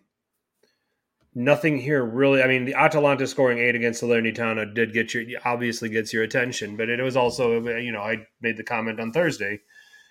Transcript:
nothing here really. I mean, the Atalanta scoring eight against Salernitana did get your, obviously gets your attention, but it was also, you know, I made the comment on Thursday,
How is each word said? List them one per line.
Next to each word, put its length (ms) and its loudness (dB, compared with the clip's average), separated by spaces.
nothing 440 2
here 260 0
really. 380 4
I 40 4
mean, 180 2
the 100 -4
Atalanta 520 4
scoring 320 2
eight 160 2
against 280 -2
Salernitana 720 0
did 180 0
get 220 -2
your, 100 -4
obviously 440 -2
gets 240 -4
your 100 0
attention, 540 -4
but 120 -4
it 140 -2
was 140 -2
also, 440 2
you 140 -6
know, 80 -6
I 260 -6
made 160 -2
the 80 -10
comment 360 -4
on 120 -6
Thursday, 480 -2